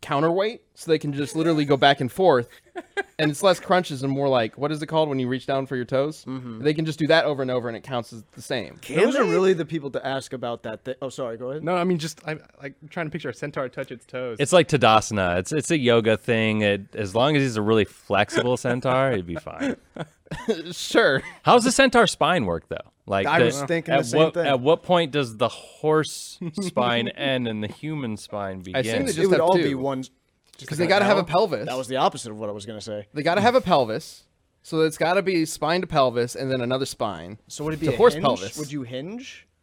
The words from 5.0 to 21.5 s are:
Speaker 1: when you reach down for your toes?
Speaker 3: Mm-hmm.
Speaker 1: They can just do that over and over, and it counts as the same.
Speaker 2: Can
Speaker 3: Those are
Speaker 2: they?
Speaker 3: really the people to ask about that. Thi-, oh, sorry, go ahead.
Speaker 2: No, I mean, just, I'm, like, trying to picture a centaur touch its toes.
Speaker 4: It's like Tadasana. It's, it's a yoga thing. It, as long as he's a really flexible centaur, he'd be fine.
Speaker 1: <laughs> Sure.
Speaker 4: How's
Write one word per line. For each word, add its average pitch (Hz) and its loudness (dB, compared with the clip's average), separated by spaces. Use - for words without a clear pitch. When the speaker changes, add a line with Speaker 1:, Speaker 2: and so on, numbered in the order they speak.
Speaker 1:
when 135 -2
you 131 -2
reach 127 -4
down 139 -2
for 135 -8
your 123 -4
toes? 143 -2
Speaker 3:
Mm-hmm. 127 -12
Speaker 1:
They 151 2
can 160 -4
just 156 -6
do 151 -2
that 156 4
over 139 -2
and 127 -2
over, 123 -2
and 113 -8
it 101 -12
counts 123 -8
as 113 -18
the 123 -20
same. 113 -8
Speaker 2:
Can - -6
Speaker 3:
Those 247 4
are 269 4
Speaker 2:
they? 180 0
Speaker 3:
really 170 4
the 165 -4
people 143 -6
to 127 -6
ask 135 -6
about 120 -8
that. 110 -12
Thi-, 127 -6
oh, 135 -8
sorry, 117 -8
go 123 -8
ahead. 156 -10
Speaker 2:
No, 170 -2
I 175 0
mean, 180 2
just, 151 -10
I'm, 151 -8
like, 139 -14
trying 170 -6
to 151 -8
picture 151 -8
a - -8
centaur 147 -8
touch 135 -10
its 123 -16
toes. 127 -8
Speaker 4:
It's 143 0
like 175 6
Tadasana. 107 4
It's, 92 -4
it's 156 -2
a 165 2
yoga 117 4
thing. 110 0
It, 101 0
as 101 -6
long 135 4
as 139 4
he's 123 -2
a 107 0
really 107 4
flexible 104 0
centaur, 127 0
he'd 92 -2
be 85 -8
fine. - -6
Speaker 1:
<laughs> 160 -10
Sure. 165 2
Speaker 4:
How's 220 6